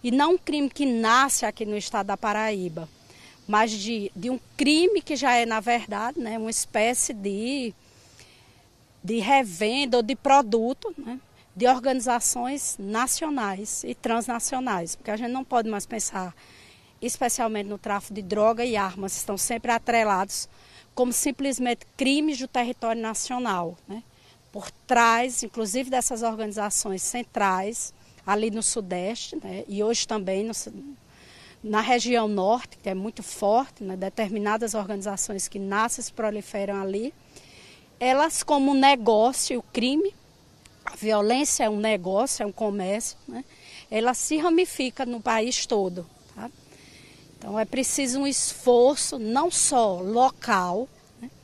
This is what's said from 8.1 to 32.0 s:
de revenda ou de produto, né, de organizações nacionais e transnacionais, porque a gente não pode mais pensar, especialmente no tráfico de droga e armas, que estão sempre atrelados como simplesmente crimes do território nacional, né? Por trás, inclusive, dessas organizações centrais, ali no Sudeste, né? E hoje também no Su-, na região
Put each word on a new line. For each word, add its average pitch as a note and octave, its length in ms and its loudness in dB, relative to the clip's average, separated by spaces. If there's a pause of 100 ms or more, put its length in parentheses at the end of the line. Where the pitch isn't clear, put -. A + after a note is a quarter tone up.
de A3 180 -2
revenda A#3 760 2
ou A#3+ 80 4
de A#3+ 140 -2
produto, C4+ 800 2
né, B3+ 200 -10 (380)
de G#3 100 0
organizações B3+ 1120 0
nacionais A3 1080 -2
e A#3+ 100 -6
transnacionais, A#3 1000 -2
porque - 120 -12
a G#3 60 -2
gente A#3 160 -6
não C4 140 -6
pode A3+ 240 0
mais G3+ 160 -4
pensar, F#3+ 500 -6 (680)
especialmente A3+ 680 -2
no G3+ 100 -8
tráfico G3+ 380 -6
de G#3+ 60 -8
droga G#3+ 440 2
e A#3+ 100 0
armas, F#3+ 380 -2
que - 60 -6
estão G3+ 180 -4
sempre A#3 340 -2
atrelados G#3+ 800 2 (440)
como B3 200 2
simplesmente B3+ 800 -2
crimes C#4+ 440 2
do C4 100 -6
território A#3 520 -2
nacional, G#3+ 760 -4 (100)
né? A3 160 -10 (480)
Por - 200 -12
trás, A#3 680 4
inclusive, A#3 480 -4
dessas A#3+ 320 -2
organizações G#3 800 -4
centrais, G#3 920 -2 (320)
ali G#3+ 260 2
no A3 100 -4
Sudeste, G3 800 -4
né? F#3+ 280 -10
E G3+ 120 -2
hoje A#3 240 2
também F#3+ 380 -2
no A3+ 100 -4
Su-, - 200 -10 (920)
na G#3+ 180 2
região A#3 460 2